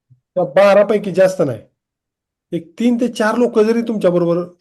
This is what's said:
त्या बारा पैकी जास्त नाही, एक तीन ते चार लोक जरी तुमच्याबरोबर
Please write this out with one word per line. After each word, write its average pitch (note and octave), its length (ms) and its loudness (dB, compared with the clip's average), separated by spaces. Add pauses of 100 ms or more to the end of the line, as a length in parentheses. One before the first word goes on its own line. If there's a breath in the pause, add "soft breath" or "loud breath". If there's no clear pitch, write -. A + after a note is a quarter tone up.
(120)
त्या - 320 -6
बारा G3 400 4
पैकी G#3 280 -2
जास्त F#3 340 2
नाही, A2+ 140 -8 (920)
एक E3 260 -10
तीन A#3+ 220 0
ते A#3+ 80 0
चार A3 280 -2
लोक A#3 220 0
जरी A3+ 240 0
तुमच्याबरोबर F3 800 -2